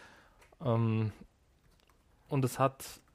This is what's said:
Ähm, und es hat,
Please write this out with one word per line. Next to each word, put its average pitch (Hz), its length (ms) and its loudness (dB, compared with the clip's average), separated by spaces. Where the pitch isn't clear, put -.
Ähm, 113 460 2
und 135 160 2
es - 120 -4
hat, - 440 -2